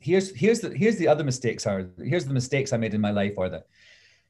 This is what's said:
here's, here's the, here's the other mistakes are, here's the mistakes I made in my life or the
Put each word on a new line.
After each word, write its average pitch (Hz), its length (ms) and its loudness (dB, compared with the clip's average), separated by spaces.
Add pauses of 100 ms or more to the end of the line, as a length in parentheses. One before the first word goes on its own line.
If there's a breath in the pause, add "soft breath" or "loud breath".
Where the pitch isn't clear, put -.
here's, 190 340 0
here's 220 260 2
the, 165 100 -6
here's 214 260 2
the 170 120 2
other 151 160 4
mistakes 123 420 -2
are, 95 320 -2
here's 135 260 -2
the 135 80 -4
mistakes 131 400 0
I 123 40 0
made 113 180 -2
in 107 60 0
my 104 100 2
life 101 260 0
or 92 120 -2
the 85 160 -10 (640 soft breath)